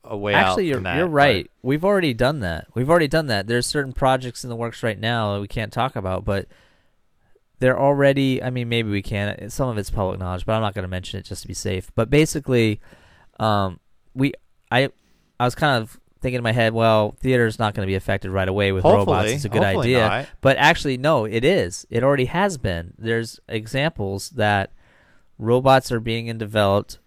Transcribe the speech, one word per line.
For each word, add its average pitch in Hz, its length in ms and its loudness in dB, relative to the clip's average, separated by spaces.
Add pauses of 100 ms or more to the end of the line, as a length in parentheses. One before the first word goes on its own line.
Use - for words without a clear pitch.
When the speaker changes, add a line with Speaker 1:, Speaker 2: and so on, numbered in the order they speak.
Speaker 1:
a 110 120 -8
way 101 180 -2
out 185 160 4
Speaker 2:
Actually, 185 160 0
you're, 135 100 0
Speaker 1:
from 95 80 -6
that, 90 120 -2
Speaker 2:
you're 180 100 2
Speaker 1:
but 165 60 -4
Speaker 2:
right. 139 380 4 (120)
We've 147 220 0
already 190 300 2
done 127 260 0
that. 85 340 -4
We've 127 160 0
already 165 180 4
done 156 200 0
that. 101 180 -2
There's 120 200 0
certain 139 280 -4
projects 131 500 -2
in 123 60 -10
the 117 60 -8
works 117 260 -8
right 107 160 -4
now 110 360 -2
that 101 60 -4
we 101 80 -8
can't 107 240 -6
talk 123 240 -4
about, 95 300 -4
but 98 200 -2 (1120)
they're 127 200 2
already, 139 640 2
I 127 80 -4
mean, 123 180 -6
maybe 117 220 0
we 101 120 0
can. 104 480 -4
Some 135 200 -2
of 107 80 -4
it's 98 120 -6
public 95 300 -2
knowledge, 90 260 -6
but 110 80 0
I'm 113 80 0
not 101 120 -2
gonna 92 140 -6
mention 92 300 -8
it 92 60 -12
just - 180 -12
to - 60 -16
be 92 60 -10
safe. 95 400 -6
But 113 160 0
basically, 131 680 2 (600)
um, 101 400 -2 (340)
we, 135 180 0 (380)
I, 131 200 2 (500)
I 123 40 4
was 127 100 0
kind 135 280 2
of - 160 -14 (220)
thinking 127 180 -4
in 120 60 -4
my 113 80 2
head, 113 200 2
"Well, 110 480 4
theater's 120 380 2
not 107 160 0
gonna 98 120 -4
be 95 100 0
affected 98 340 -4
right 95 180 0
away 98 240 2
with 92 100 0
Speaker 1:
Hopefully. 165 160 6 (180)
Speaker 2:
robots. 107 160 0
It's 143 120 -4
a 107 40 -4
good 107 140 0
Speaker 1:
Hopefully 120 340 2
Speaker 2:
idea." 110 120 2
Speaker 1:
not. 117 180 -4 (140)
Speaker 2:
But 135 160 4
actually, 147 420 2
no, 135 260 2
it 113 200 -2
is. 139 460 0
It 117 140 0
already 135 220 2
has 175 320 -2
been. 87 400 -4
There's 113 500 -4
examples 110 800 -4
that 104 420 0 (680)
robots 131 540 4
are 117 80 -2
being 117 280 -6
in 113 100 -8
developed 104 680 2